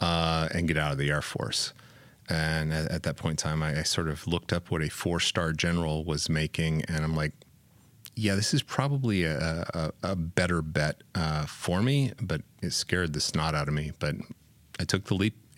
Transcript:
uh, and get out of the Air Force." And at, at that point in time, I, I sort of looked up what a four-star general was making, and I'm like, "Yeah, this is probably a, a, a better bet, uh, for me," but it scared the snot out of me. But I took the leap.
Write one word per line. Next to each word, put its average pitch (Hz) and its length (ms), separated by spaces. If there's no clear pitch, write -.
uh, 82 500
and 85 160
get 78 100
out 76 140
of 69 60
the 71 120
Air 73 120
Force." - 500
And 80 460
at, 80 180
at 85 120
that 80 120
point 80 260
in 80 80
time, 78 140
I, 78 160
I 80 40
sort 80 260
of 76 180
looked 85 240
up 87 180
what 80 120
a 76 80
four-star 85 640
general 80 500
was 78 260
making, 78 600
and 78 160
I'm 80 100
like, 78 180
"Yeah, 104 180
this 101 180
is 147 100
probably 131 600
a, 80 500
a, 80 180
a 92 140
better 87 440
bet, 78 420
uh, 78 300
for - 360
me," 135 300
but 82 200
it 87 120
scared 90 400
the 76 80
snot 80 340
out 73 140
of 76 40
me. 76 240
But 76 180
I - 60
took 95 220
the 101 100
leap. 101 220